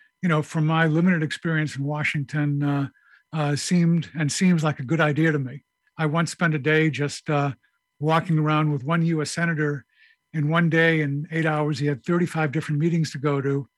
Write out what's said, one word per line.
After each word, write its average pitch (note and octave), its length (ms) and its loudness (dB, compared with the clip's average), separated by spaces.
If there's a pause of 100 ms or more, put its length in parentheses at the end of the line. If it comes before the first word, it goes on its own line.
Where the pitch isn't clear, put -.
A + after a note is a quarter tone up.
(220)
you F3+ 60 0
know, D#3 140 2
from D#3 240 -2
my D#3+ 200 4
limited E3 360 2
experience D#3 540 -4
in C#3 80 -4
Washington, D3 800 -2
uh, C#3 260 0 (440)
uh, D3 240 -2
seemed E3+ 600 2
and D3+ 140 -2
seems F3+ 320 2
like D3+ 160 -2
a C#3+ 60 -8
good D#3 160 0
idea D#3 320 2
to D#3 60 0
me. C3 260 -8 (340)
I D#3+ 80 0
once D#3+ 240 -2
spent E3 240 -2
a D#3 40 -2
day D#3 320 2
just, C#3+ 380 -6
uh, C#3+ 240 0 (460)
walking D#3+ 400 2
around D3+ 320 2
with C#3 140 -2
one E3 220 0
U D#3+ 160 0
S D3 100 -6
senator. D3+ 520 -2 (480)
In D3 160 0
one E3 200 2
day, E3 320 4
in D3 320 -4
eight D#3+ 140 0
hours, D3+ 320 -2
he C#3+ 80 -2
had C#3+ 180 -4
thirty-five E3+ 480 0
different D3+ 280 -2
meetings E3 320 0
to D3 60 -8
go C#3+ 220 0
to. C#3 260 -2 (120)